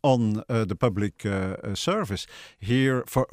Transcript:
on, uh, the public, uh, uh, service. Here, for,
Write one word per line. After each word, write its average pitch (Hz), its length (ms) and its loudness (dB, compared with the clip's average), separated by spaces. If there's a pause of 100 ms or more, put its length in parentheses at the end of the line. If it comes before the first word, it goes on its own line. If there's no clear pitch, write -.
on, 117 460 2
uh, 117 160 2
the 92 120 -2
public, 104 500 0
uh, 95 360 -2
uh, 98 140 -4
service. 170 500 -2 (340)
Here, 127 460 2
for, - 280 0